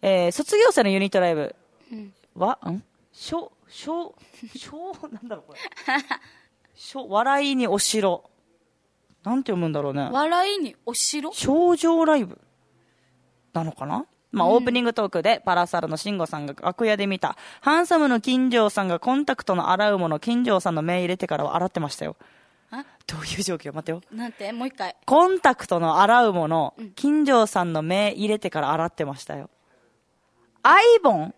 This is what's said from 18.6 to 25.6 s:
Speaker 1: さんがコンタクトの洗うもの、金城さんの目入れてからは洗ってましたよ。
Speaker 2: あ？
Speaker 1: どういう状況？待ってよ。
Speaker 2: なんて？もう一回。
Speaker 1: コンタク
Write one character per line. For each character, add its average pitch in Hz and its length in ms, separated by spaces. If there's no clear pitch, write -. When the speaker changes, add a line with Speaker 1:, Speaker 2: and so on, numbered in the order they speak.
Speaker 1:
さ 202 140
ん 190 40
が 170 100
コ 254 160
ン 285 120
タ 262 100
ク - 80
ト 190 100
の 175 160
洗 208 220
う 196 60
も 170 100
の、 156 100
金 233 240
城 220 160
さ 180 120
ん 165 40
の 156 80
目 175 180
入 175 80
れ 180 80
て 185 100
か 160 100
ら 147 80
は 143 100
洗 175 120
っ 190 40
て - 80
ま 147 120
し - 60
た - 80
よ。 - 120
Speaker 2:
あ？ 262 140
Speaker 1:
ど 156 120
う 156 80
い 160 140
う - 20
状 185 140
況？ 147 180
待 156 60
っ - 20
て - 80
よ。 170 100
Speaker 2:
な 233 160
ん 226 40
て？ 202 200
も 233 120
う 262 40
一 262 40
回。 185 320
Speaker 1:
コ 330 240
ン 381 120
タ 262 160
ク - 100